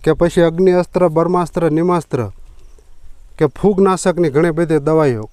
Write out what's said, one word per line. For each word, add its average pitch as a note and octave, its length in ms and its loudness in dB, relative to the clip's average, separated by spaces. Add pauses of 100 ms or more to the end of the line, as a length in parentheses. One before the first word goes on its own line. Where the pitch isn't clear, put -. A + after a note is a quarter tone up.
કે D#3 80 2
પછી E3+ 300 0
અગ્નિ E3+ 280 2
અસ્ત્ર, F3+ 380 0
બ્રહ્માસ્ત્ર, E3 600 0
નિમાસ્ત્ર D3+ 600 -2 (1080)
કે D#3 80 2
ફૂગનાશકની F#3 840 0
ઘણી D#3+ 200 0
બધી D#3+ 280 0
દવાઈઓ. C#3+ 540 0